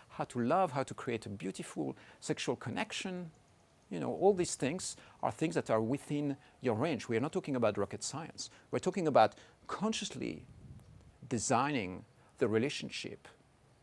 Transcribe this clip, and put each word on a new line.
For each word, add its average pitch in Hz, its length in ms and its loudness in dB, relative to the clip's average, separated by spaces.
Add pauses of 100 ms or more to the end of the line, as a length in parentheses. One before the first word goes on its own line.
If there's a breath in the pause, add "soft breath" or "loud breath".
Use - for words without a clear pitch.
how - 160 -6
to - 140 -6
love, 156 320 2
how 131 120 0
to - 100 -6
create 117 320 -4
a - 40 -8
beautiful 143 680 -6 (220 loud breath)
sexual - 360 -2
connection. 175 760 -6 (580)
You 170 100 -6
know, 123 140 -2
all 196 200 6
these 175 220 0
things 160 400 -2 (260 loud breath)
are 117 100 2
things 160 240 0
that 135 140 0
are 110 120 6
within 139 560 -2 (240 loud breath)
your 123 140 2
range. 131 340 -2
We 113 80 2
are - 20 4
not 139 140 -2
talking 151 240 -2
about 107 200 4
rocket 101 260 -2
science. - 460 -8 (200 loud breath)
We're 127 100 -2
talking 180 280 0
about 123 280 8 (320 loud breath)
consciously - 760 -4 (840)
designing 117 800 0 (320 loud breath)
the 127 100 2
relationship - 800 -2 (560)